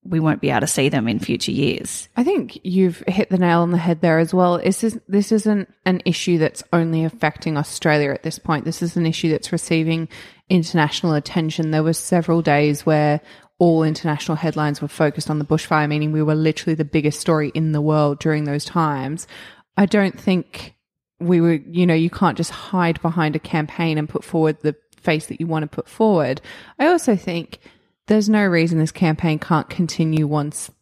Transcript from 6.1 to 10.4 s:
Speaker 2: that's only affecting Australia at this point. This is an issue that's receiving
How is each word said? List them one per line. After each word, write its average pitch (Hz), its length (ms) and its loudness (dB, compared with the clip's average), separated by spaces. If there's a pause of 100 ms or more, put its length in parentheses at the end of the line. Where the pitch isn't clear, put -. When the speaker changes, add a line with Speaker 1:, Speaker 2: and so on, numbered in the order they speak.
Speaker 2:
that's - 340 0
only 165 320 2
affecting 156 540 -4
Australia 147 540 0
at - 100 -6
this - 160 -8
point. - 280 -4
This 165 180 -4
is 170 140 -2
an 165 100 2
issue 160 240 0
that's - 200 -4
receiving 165 560 -2 (400)